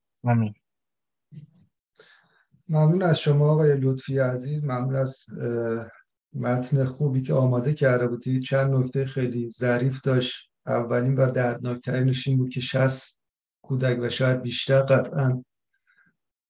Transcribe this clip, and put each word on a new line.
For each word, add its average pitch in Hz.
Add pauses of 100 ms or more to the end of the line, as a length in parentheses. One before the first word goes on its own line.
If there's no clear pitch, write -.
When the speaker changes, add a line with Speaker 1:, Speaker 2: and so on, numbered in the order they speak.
(240)
Speaker 1:
آمین. 113 (2250)
Speaker 2:
ممنون 156
از 165
شما 147
آقای 151
لطفی 131
عزیز، 131
ممنون 131
از، 131 (160)
اه، 117 (420)
متن 123
خوبی 131
که -
آماده 127
کرده 123
بودید. 127
چند 135
نکته 131
خیلی 120
ظریف 123
داشت. 127 (140)
اولین 120
و 131
دردناکترینش 123
این 135
بود 127
که 131
شصت - (420)
کودک 127
و 120
شاید 127
بیشتر 135
قطعاً، 131 (1080)